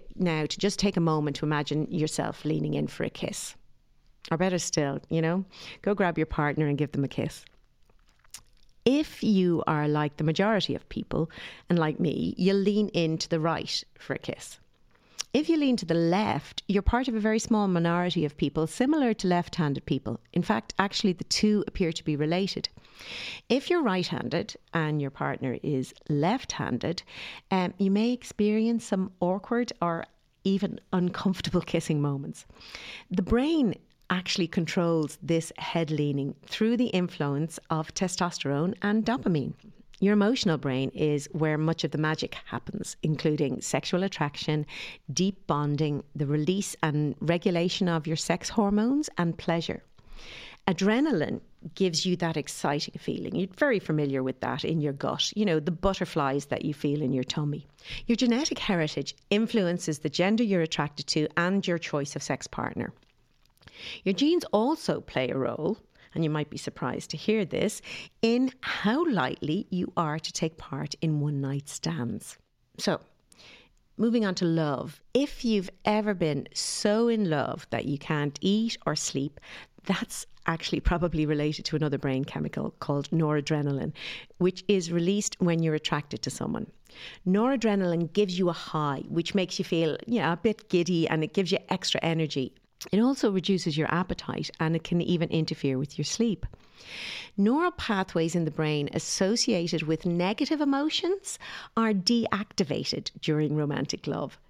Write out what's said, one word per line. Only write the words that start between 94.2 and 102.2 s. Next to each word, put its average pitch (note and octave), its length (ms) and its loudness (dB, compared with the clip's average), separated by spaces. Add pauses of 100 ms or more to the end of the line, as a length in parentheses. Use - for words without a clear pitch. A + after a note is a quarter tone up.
and D#3+ 160 2
it E3 80 -2
can E3+ 160 2
even E3 300 2
interfere D3+ 480 0
with C#3+ 200 -4
your D3+ 60 -4
sleep. A3+ 420 0 (920)
Neural C#4+ 360 4
pathways F#3+ 640 0
in E3+ 80 4
the D3+ 80 0
brain D3+ 400 0
associated F#3 880 0
with D#3 240 0
negative G3 540 0
emotions D4+ 800 0 (360)
are A3+ 160 4
deactivated G3 1160 0 (100)